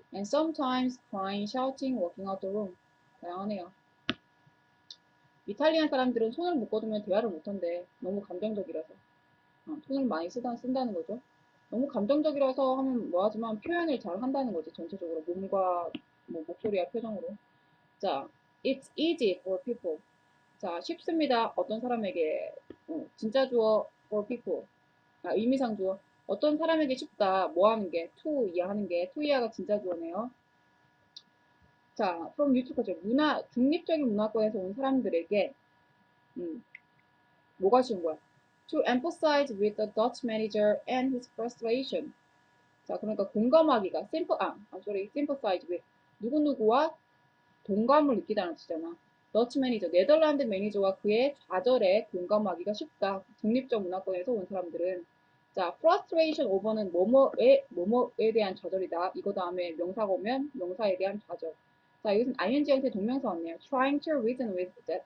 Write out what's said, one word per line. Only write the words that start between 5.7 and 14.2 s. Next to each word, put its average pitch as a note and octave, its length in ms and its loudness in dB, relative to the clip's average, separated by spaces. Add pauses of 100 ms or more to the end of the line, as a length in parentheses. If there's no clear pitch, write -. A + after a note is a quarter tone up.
사람들은 B3 420 0
손을 F4 260 -2
묶어두면 G#3+ 500 -2
대화를 G#3+ 220 2
못한대. F3 560 -6 (140)
너무 F#3+ 220 -4
감정적이라서. F3+ 760 -6 (720)
어, D#4 160 -8
손을 C4+ 220 -2
많이 E3+ 260 -2
쓰다, A#3+ 240 -6
쓴다는 B3 400 -4
거죠. G3+ 260 -6 (500)
너무 B3 180 0
감정적이라서 C4+ 880 2
하면 A#3+ 320 -2
뭐하지만 G#3+ 500 0
표현을 E4 400 0
잘 F#3+ 200 -6